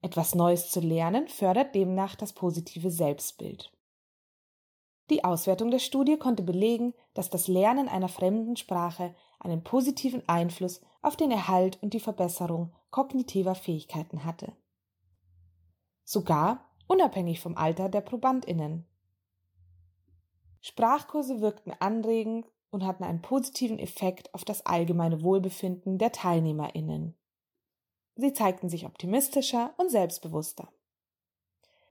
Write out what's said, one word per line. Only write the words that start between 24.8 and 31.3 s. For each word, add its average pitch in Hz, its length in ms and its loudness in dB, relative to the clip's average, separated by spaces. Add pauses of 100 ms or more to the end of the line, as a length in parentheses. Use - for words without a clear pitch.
Wohlbefinden 185 760 0
der 226 140 2
TeilnehmerInnen. 156 1000 -2 (1040)
Sie 269 160 2
zeigten 185 360 0
sich 165 160 -4
optimistischer 254 920 0
und 359 140 0
selbstbewusster. 170 800 -2 (1200)